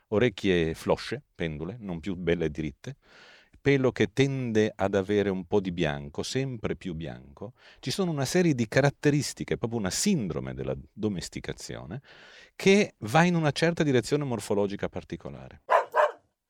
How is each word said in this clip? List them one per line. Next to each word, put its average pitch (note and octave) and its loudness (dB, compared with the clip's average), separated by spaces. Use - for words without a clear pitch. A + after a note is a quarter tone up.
orecchie G2 2
flosce, G2 -2
pendule, D#2+ -6
non F#2 -8
più F#2+ -6
belle E2+ 0
e D#2 0
diritte, D#2 -8
pelo C3+ 4
che G#2+ 2
tende B2+ 2
ad G2 0
avere G2+ 2
un F#2 -2
po' G#2 2
di F#2+ -2
bianco, D2 -4
sempre C3 -4
più F3+ -8
bianco. C#2 -12
Ci C3 -6
sono F3+ -2
una C#3+ -2
serie F3 2
di A#2 0
caratteristiche, C#3+ 0
proprio A#2 -4
una F#2+ -2
sindrome D#2+ -2
della C2 -4
domesticazione, E2+ -8
che G3 4
va B2 4
in F3 4
una D#3+ 2
certa E3 0
direzione D3 2
morfologica G2+ -2
particolare. - -12